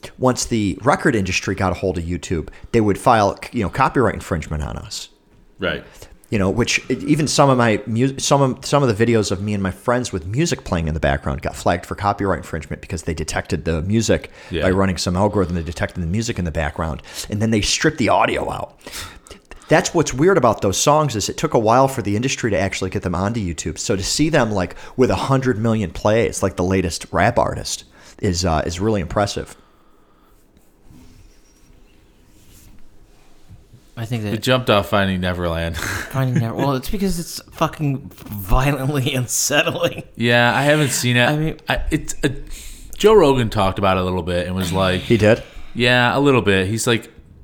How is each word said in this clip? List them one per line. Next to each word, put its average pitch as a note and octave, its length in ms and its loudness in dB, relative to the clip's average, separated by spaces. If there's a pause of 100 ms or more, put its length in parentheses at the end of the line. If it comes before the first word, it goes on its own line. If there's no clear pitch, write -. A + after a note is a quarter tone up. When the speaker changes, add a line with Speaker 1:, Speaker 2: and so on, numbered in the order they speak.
(180)
Speaker 1:
once B2+ 280 0
the G#2 380 0
record C3 320 2
industry F#2+ 400 -2
got F#2 160 0
a F2 40 -4
hold F2+ 220 -2
of E2+ 80 -4
YouTube, E2 440 -4 (220)
they A#2 100 4
would G2+ 160 2
file, A2 400 4 (140)
you A#2 120 -2
know, F2+ 60 -2
copyright C3+ 460 2
infringement D#2+ 480 -4
on A#1 140 -6
us. - 320 -12 (500)
Speaker 2:
Right. E2+ 240 -2 (460)
Speaker 1:
You G#2 100 0
know, F#2+ 100 2
which A2 400 0
even C#3+ 380 0
some C#3 220 4
of A#2+ 80 4
my A#2 280 2
mu-, B2+ 340 0
some C#3 220 2
of, C3 240 0
some C#3+ 180 2
of A#2+ 120 4
the A2+ 100 2
videos A2+ 260 2
of F#2+ 100 -2
me G#2 120 -2
and G2+ 100 -2
my F#2 80 0
friends A#2+ 400 -2
with F2+ 140 -6
music B2 400 -2
playing E2 220 -2
in D#2 60 -2
the D#2+ 60 -4
background C#2+ 420 -2
got - 140 -8
flagged F#2 300 -2
for F#2+ 100 -10
copyright G2 440 -2
infringement D#2 420 -10
because - 220 -8
they E2+ 100 -4
detected D#2+ 520 -4
the E2 180 -2
music G#2 460 0 (220)
Speaker 2:
Yeah. D#2+ 120 -2
Speaker 1:
by F#2 80 2
running F#2+ 260 2
some F#2 180 -2
algorithm F#2 400 0
that E2 100 -4
detected F2+ 360 -6
the E2 60 -4
music A2+ 300 -4
in F#2 80 -2
the E2 60 -4
background, D#2+ 500 -4 (280)
and G#2 120 -4
then A2+ 100 0
they A2 100 2
stripped - 380 0
the A#2 100 0
audio F#2+ 420 0
out. - 260 -10 (920)
That's - 240 4
what's D#3+ 200 0
weird E3+ 240 4
about A2+ 240 2
those G2 160 0
songs D3 380 2
is G2+ 140 -2
it - 80 -8
took D#3+ 160 -2
a C3 60 4
while A#2 280 4
for C3+ 140 -6
the G2+ 160 -2
industry B2 340 -2
to F#2 80 2
actually F#2+ 300 -2
get G2 140 -6
them F2+ 120 -2
onto G#2 240 -2
YouTube. E2+ 380 -6
So - 180 -2
to F#2+ 80 -2
see - 260 0
them, C3+ 220 2
like, F#2 240 -2 (220)
with B2+ 120 4
a F#2+ 60 0
hundred C3 420 0
million A2 340 0
plays, G#2+ 520 0
like F#2+ 140 0
the F2+ 80 0
latest F#2 460 0
rap F#2+ 280 2
artist, - 460 -4 (360)
is, F2+ 220 0
uh, D#2+ 220 2
is F2 160 -6
really G#2+ 200 0
impressive. - 540 -4 (4000)
Speaker 3:
I A2+ 100 -8
think A2+ 180 -4
that G#2 100 -4
Speaker 2:
It G#2+ 80 -4
jumped B2+ 280 0
off G2+ 200 2
Finding F#2+ 320 2
Neverland. E2+ 560 -2
<laughs> - 340 -8
Speaker 3:
Finding C3 300 -2
Never-, A2+ 140 -4
well, C3+ 200 0
it's B2+ 140 -6
because F#3 300 -2
it's - 200 -10 (120)
fucking C#3+ 580 -4
violently C3 1040 0
<laughs> - 20 0
unsettling. D3+ 880 -2 (120)
Speaker 2:
Yeah, A#2+ 400 4
I C3 80 2
haven't D3 260 4
seen B2 260 0
it. B2 100 4
Speaker 3:
I D3 120 2
mean D#3 200 -2 (120)
Speaker 2:
I, B2+ 220 0
it's D3 320 -2
a, D3+ 60 2 (680)
Joe G#3+ 160 6
Rogan C3+ 360 6
talked F#2+ 280 0
about F#2+ 200 4
it F#2 40 2
a - 20 0
little F2+ 200 0
bit F2 240 0
and F#2 80 -4
was F#2 180 -2
like, F#2 280 2
Speaker 1:
He A#2 160 2
did? G#2+ 260 4 (320)
Speaker 2:
Yeah, A#2+ 420 4
a - 20 2
little C#3 220 4
bit. F#2+ 260 2
He's A2 200 -4
like, A#2 240 0 (320)